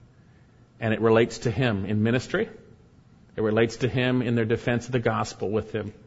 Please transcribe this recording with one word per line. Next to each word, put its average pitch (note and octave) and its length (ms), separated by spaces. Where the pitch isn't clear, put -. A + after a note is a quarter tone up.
And A2+ 140
it G#2+ 80
relates A2+ 380
to A#2+ 120
him G#2 340
in G#2 180
ministry. C3 440
It G#2 60
relates A2 360
to B2 120
him B2+ 320
in A#2+ 140
their A2+ 100
defense A#2+ 400
of B2+ 80
the B2+ 60
gospel A2 520
with G#2+ 220
him. G#2 200